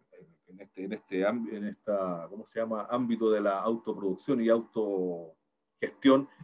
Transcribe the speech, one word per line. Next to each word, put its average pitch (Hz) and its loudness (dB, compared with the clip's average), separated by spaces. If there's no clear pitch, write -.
en 92 -20
este, 95 -12
en 101 -6
este 95 -2
amb-, 113 -2
en 104 -6
esta, 92 -4
¿cómo 104 -14
se - -6
llama?, 110 -4
ámbito 117 2
de 104 4
la 98 2
autoproducción 107 -2
y 113 2
autogestión, 107 0